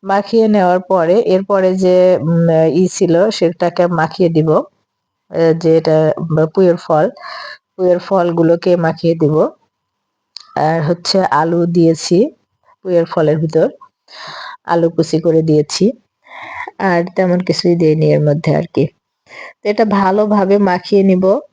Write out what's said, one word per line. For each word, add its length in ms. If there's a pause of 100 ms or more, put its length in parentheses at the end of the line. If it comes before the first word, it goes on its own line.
মাখিয়ে 440
নেওয়ার 320
পরে 420
এরপরে 540
যে, 200 (260)
উম, 280 (240)
ই 140
ছিল 260 (160)
সেটাকে 580
মাখিয়ে 420
দিব, 220
আহ, 1000
যে 240
এটা 200 (500)
পুঁইয়ের 300
ফল, 280 (640)
পুঁইয়ের 300
ফলগুলোকে 760
মাখিয়ে 400
দিব। 200 (1200)
আর 280
হচ্ছে 340 (140)
আলু 340
দিয়েছি 520 (680)
পুঁইয়ের 200
ফলের 320
ভিতর, 300 (960)
আলু 260
কুচি 300
করে 220
দিয়েছি। 440 (920)
আর 220 (140)
তেমন 260
কিছুই 360
দেইনি 360
এর 100
মধ্যে 340
আর 120
কি। 160 (720)
তো 140
এটা 160
ভালোভাবে 720
মাখিয়ে 460
নিব। 220 (280)